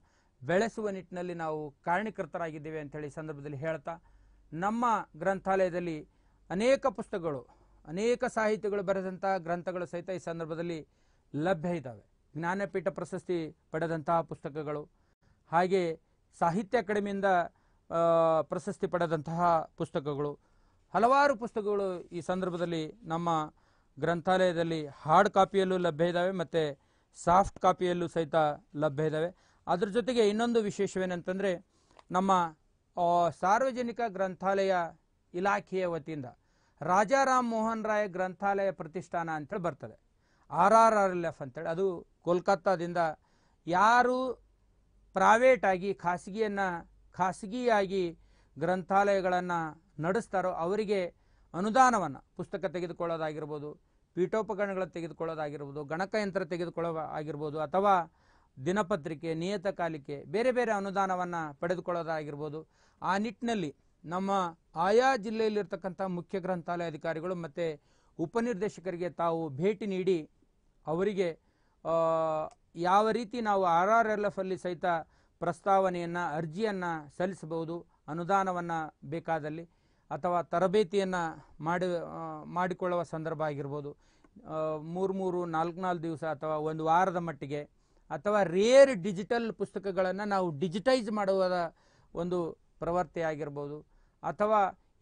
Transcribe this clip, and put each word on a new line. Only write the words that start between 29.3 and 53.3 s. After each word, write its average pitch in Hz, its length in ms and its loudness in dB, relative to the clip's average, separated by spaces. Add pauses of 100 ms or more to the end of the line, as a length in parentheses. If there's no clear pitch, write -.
ಅದ್ರ 185 220 0
ಜೊತೆಗೆ 226 400 2
ಇನ್ನೊಂದು 233 320 2
ವಿಶೇಷವೇನಂತಂದ್ರೆ, 185 1040 -2 (460)
ನಮ್ಮ, 190 200 2 (680)
ಆ, 170 300 4
ಸಾರ್ವಜನಿಕ 240 800 0
ಗ್ರಂಥಾಲಯ 190 680 0 (580)
ಇಲಾಖೆಯ 190 520 0
ವತಿಯಿಂದ 156 400 -6 (560)
ರಾಜಾ 202 420 4
ರಾಮ್ 254 260 2
ಮೋಹನ್ 220 360 -2
ರಾಯ್ 208 240 0
ಗ್ರಂಥಾಲಯ 190 640 -2
ಪ್ರತಿಷ್ಠಾನ 165 580 -6
ಅಂತೇಳಿ 160 320 -6
ಬರ್ತದೆ, 131 380 -6 (520)
ಆರ್ 180 220 6
ಆರ್ 226 220 8
ಆರ್ 196 160 4
ಎಲ್ 175 140 -2
ಎಫ್ 156 160 -6
ಅಂತೇಳಿ. 151 260 -10
ಅದು 175 400 -2 (140)
ಕೋಲ್ಕತ್ತಾದಿಂದ 175 760 0 (680)
ಯಾರು 240 760 4 (720)
ಪ್ರೈವೇಟ್ 220 520 6
ಆಗಿ 190 280 2
ಖಾಸಗಿಯನ್ನ, 196 640 -2 (520)
ಖಾಸಗಿಯಾಗಿ 190 1080 0 (420)
ಗ್ರಂಥಾಲಯಗಳನ್ನ 185 920 2 (480)
ನಡೆಸ್ತಾರೋ 185 500 0
ಅವರಿಗೆ 185 640 -2 (400)
ಅನುದಾನವನ್ನ, 202 640 4 (180)
ಪುಸ್ತಕ 180 300 -6
ತೆಗೆದುಕೊಳ್ಳೋದಾಗಿರ್ಬೋದು, 156 1120 -4 (360)